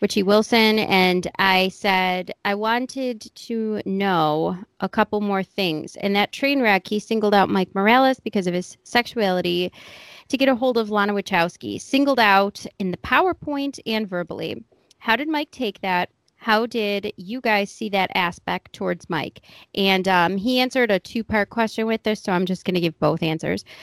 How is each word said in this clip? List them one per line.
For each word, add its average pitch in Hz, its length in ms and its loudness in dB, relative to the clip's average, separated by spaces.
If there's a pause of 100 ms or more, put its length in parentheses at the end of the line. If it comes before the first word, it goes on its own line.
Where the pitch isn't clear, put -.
Richie 202 220 0
Wilson, 214 560 4
and 185 460 2 (140)
I 190 300 4
said 185 640 -2 (120)
I 202 100 -2
wanted 240 840 -4
to 220 500 -4
know 180 720 0 (240)
a 190 80 -4
couple 208 320 -2
more 202 220 -2
things. 170 520 -4
In 196 180 -2
that 202 200 0
train 277 280 0
wreck, 202 240 2
he 208 140 -4
singled 208 340 0
out 196 160 6
Mike 190 240 0
Morales 254 460 4
because 202 260 -4
of 180 80 -2
his 180 300 -6
sexuality 180 880 -2 (560)
to 269 100 -2
get 269 120 2
a 262 60 4
hold 240 220 0
of 214 120 0
Lana 208 240 2
Wachowski, 190 640 -2
singled 269 400 2
out 202 460 4 (120)
in 185 140 -4
the 175 60 -6
PowerPoint 285 880 -2
and 220 240 -2
verbally. 170 520 -8 (360)
How 226 180 0
did 294 140 -4
Mike 302 220 -4
take 214 280 -6
that? 180 300 -2 (280)
How 220 280 2
did 208 520 -4
you 196 220 -10
guys 208 300 0
see - 200 -8
that 190 260 0
aspect 180 580 -4
towards 180 380 -6
Mike? 151 300 -6 (340)
And, 190 320 2
um, 180 300 4
he 254 220 0
answered 254 300 0
a 196 80 2
two-part 214 540 -4
question 220 340 -2
with 226 160 -2
this, 214 180 -2
so - 120 -4
I'm 180 160 2
just 185 180 -4
gonna 180 140 0
give 165 200 -2
both 156 220 0
answers. 165 420 -4 (180)